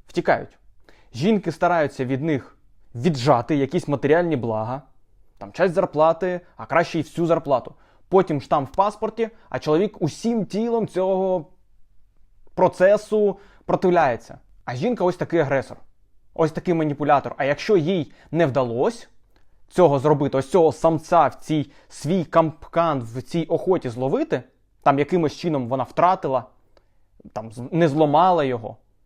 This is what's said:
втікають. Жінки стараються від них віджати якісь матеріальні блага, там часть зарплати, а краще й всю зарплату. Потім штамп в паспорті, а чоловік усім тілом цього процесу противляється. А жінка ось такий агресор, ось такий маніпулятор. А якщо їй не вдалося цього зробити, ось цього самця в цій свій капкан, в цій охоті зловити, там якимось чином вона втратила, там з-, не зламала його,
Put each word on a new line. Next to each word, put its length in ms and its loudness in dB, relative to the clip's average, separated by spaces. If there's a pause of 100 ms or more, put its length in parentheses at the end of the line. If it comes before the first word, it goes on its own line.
втікають. 500 -2 (560)
Жінки 380 0
стараються 540 0
від 160 -2
них 360 -4 (380)
віджати 600 0
якісь 320 -2
матеріальні 480 0
блага, 460 -6 (560)
там 140 -18
часть 220 0
зарплати, 680 0 (160)
а 80 -14
краще 340 0
й 20 0
всю 260 -2
зарплату. 460 0 (360)
Потім 320 2
штамп 280 -2
в 60 -20
паспорті, 540 -2 (200)
а 100 -6
чоловік 420 -2
усім 440 -2
тілом 420 -2
цього 580 -2 (1080)
процесу 840 2 (260)
противляється. 720 -2 (280)
А 100 -8
жінка 280 -2
ось 140 0
такий 220 -2
агресор, 380 -2 (560)
ось 180 0
такий 220 -4
маніпулятор. 640 0
А 80 -2
якщо 320 0
їй 340 0 (200)
не 140 2
вдалося 640 -2 (640)
цього 300 4
зробити, 380 2
ось 140 -4
цього 200 6
самця 560 2
в 80 -6
цій 360 -4 (180)
свій 360 -4
капкан, 760 0
в 200 -10
цій 220 -4
охоті 460 -2
зловити, 540 -4 (440)
там 120 4
якимось 360 0
чином 320 -4
вона 160 -4
втратила, 600 0 (880)
там 180 -10
з-, 200 -12
не 160 4
зламала 560 4
його, 340 -6 (280)